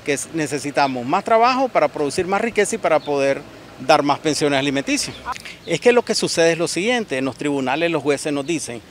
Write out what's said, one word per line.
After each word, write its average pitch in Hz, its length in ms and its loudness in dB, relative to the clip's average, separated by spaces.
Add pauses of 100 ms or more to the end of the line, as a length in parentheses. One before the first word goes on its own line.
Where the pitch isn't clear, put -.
que 143 160 -2 (140)
necesitamos 139 720 -2
más 175 180 0
trabajo 240 460 2
para 151 180 2
producir 151 400 -2
más 196 140 0
riqueza 220 340 0
y - 20 -4
para 160 220 2
poder 139 420 0 (380)
dar 147 240 4
más 147 160 2
pensiones 143 400 0
alimenticias. 139 560 -2 (500)
Es 165 140 -2
que 240 140 4
lo 240 100 4
que 226 100 -2
sucede 165 380 2
es 165 60 0
lo 165 100 -2
siguiente, 202 500 -2
en 131 60 -2
los 135 140 -4
tribunales 143 520 0
los 156 140 -2
jueces 147 300 0
nos 143 120 -4
dicen, 135 460 -6